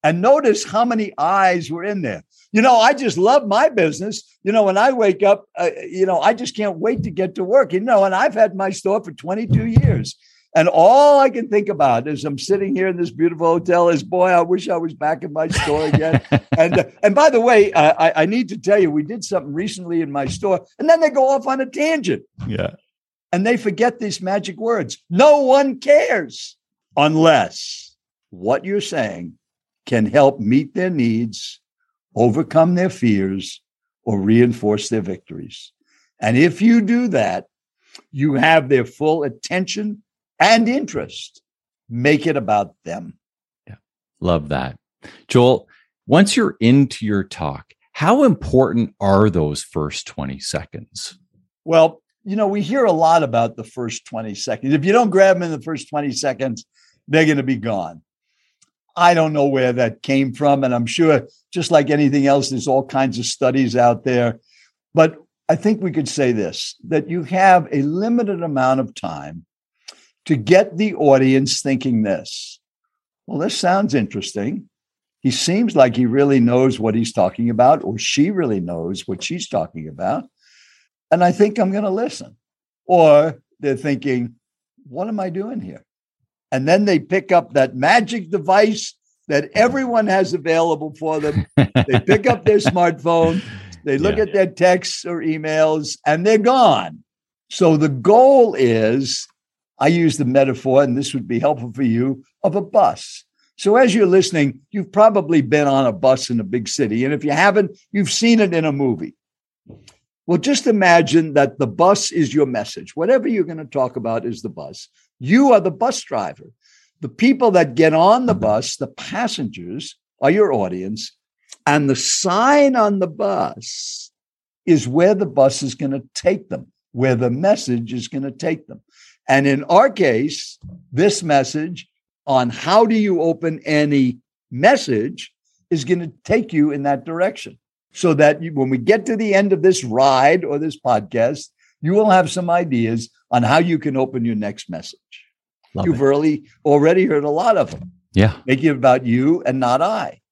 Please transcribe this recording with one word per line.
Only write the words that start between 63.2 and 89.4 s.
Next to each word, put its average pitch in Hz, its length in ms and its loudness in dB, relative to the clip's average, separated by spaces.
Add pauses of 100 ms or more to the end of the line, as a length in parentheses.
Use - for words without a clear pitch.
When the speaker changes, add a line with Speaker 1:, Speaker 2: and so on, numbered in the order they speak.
Speaker 1:
studies 127 500 -2
out 120 280 2
there. 123 360 -2 (540)
But 160 240 2 (320)
I 156 60 2
think 214 260 -2
we 185 100 -4
could 135 160 -4
say 131 240 -2
this, 101 440 -6 (120)
that 151 220 -2
you 170 140 -6
have 185 480 4
a 139 100 -2
limited 196 640 -2
amount 131 380 0
of 110 120 -8
time 80 520 -14 (800)
to 156 100 0
get 165 420 2
the 208 180 0
audience 135 640 2
thinking 131 420 -2
this. - 560 -8 (680)
"Well, 139 120 -6
this 175 180 -4
sounds 185 380 0
interesting. 104 720 -6 (520)
He 131 100 -2
seems 196 440 -2
like 127 200 4
he 123 100 0
really 139 360 2
knows 123 380 2
what 107 160 -2
he's 113 180 -4
talking 113 360 -2
about, 123 340 2
or 107 140 -8
she 147 320 -2
really 143 300 -2
knows 87 480 -8
what 95 160 -8
she's 170 240 -10
talking 80 400 -8
about. 127 380 -6 (840)
And 175 120 2
I 175 80 4
think 208 260 2
I'm 196 140 0
gonna 208 180 -4
listen." 226 480 -8 (480)
Or 156 560 4 (180)
they're 139 180 -2
thinking, 127 580 -4 (520)
"What 160 200 -10
am 214 120 -8
I 190 100 -6
doing 202 320 -10
here?" 85 220 -18 (680)
And 135 160 -4
then 190 180 2
they 180 140 2
pick 190 320 -4
up 170 220 0
that 131 220 0
magic 202 540 0
device 196 640 0 (340)
that 147 280 -2